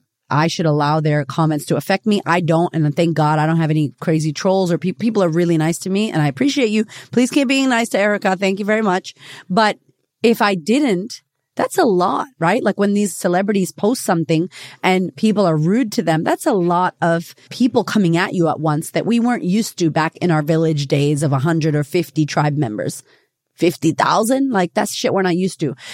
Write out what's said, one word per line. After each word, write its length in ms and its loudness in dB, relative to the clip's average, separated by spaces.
I 200 2
should 180 -2
allow 320 2
their 260 0
comments 420 -2
to 100 0
affect 280 -2
me. 220 2
I 140 2
don't, 340 0
and 200 0
thank 200 0
God 240 2
I 80 2
don't 120 2
have 120 0
any 300 0
crazy 320 0
trolls 400 0
or 60 0
pe-, 140 -4
people 300 -2
are 60 2
really 280 2
nice 240 0
to 100 -6
me, 200 0
and 100 -2
I 60 2
appreciate 440 0
you. 160 0
Please 180 2
keep 160 2
being 220 2
nice 220 0
to 80 0
Erica. 380 0
Thank 220 -2
you 60 -6
very 180 0
much. 320 -2
But 300 2
if 200 2
I 140 2
didn't, 680 -2
that's 240 -2
a 60 4
lot, 420 2
right? 240 2
Like, 160 -2
when 160 2
these 220 0
celebrities 560 0
post 300 -2
something 460 0
and 340 0
people 300 2
are 100 2
rude 360 0
to 100 -2
them, 220 0
that's 220 -2
a 60 2
lot 480 0
of 340 -2
people 340 0
coming 320 2
at 180 -2
you 140 2
at 100 -2
once 340 -2
that 140 -2
we 140 0
weren't 240 -2
used 340 -2
to 120 0
back 260 -2
in 140 0
our 120 2
village 460 0
days 340 0
of 100 0
a 60 0
hundred 360 0
or 100 0
fifty 420 -2
tribe 300 -2
members. 480 -4
Fifty 380 0
thousand? 580 0
Like, 220 0
that's 220 -4
shit 180 -2
we're 100 0
not 140 0
used 240 -4
to. 140 -2